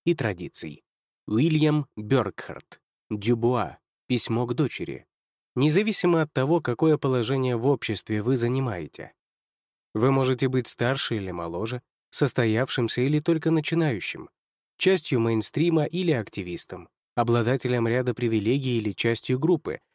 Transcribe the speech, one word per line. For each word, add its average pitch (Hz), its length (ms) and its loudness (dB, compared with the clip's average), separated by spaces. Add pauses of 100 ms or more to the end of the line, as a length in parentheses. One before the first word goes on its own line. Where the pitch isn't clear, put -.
и 170 100 2
традиций. 87 680 -6 (440)
Уильям 151 580 2 (100)
Бёркхарт, - 880 -4 (300)
Дюбуа, 110 640 0 (300)
«Письмо 120 400 0
к 120 80 -4
дочери». 92 500 -4 (500)
Независимо 170 680 2
от 151 100 -8
того, 147 280 2
какое 151 360 2
положение 127 580 0
в 117 120 0
обществе 107 560 -2
вы 127 140 2
занимаете. 117 760 -4 (800)
Вы 120 180 4
можете 131 360 2
быть 127 200 0
старше 123 500 -2
или 98 120 -6
моложе, 85 540 -6 (260)
состоявшимся 120 920 0
или 147 180 2
только 160 320 0
начинающим, 151 800 -2 (480)
частью 175 420 2
мейнстрима 139 640 2
или 175 260 -2
активистом, 90 800 -6 (260)
обладателем 120 720 2
ряда 123 260 0
привилегий 120 640 0
или 104 160 -2
частью 117 440 -2
группы, 151 420 0 (160)